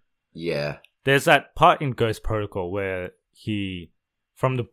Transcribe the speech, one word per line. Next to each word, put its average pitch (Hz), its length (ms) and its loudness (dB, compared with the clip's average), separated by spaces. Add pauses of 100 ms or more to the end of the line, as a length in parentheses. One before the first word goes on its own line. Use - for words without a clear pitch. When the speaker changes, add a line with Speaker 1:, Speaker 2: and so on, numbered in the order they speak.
(340)
Speaker 1:
Yeah. 73 460 -6 (240)
Speaker 2:
There's 135 220 2
that 147 280 2
part 160 280 6
in 139 100 -2
Ghost 113 320 -2
Protocol 101 480 -4
where 95 400 -4 (200)
he, 95 600 -8 (420)
from 131 220 -2
the 117 180 -4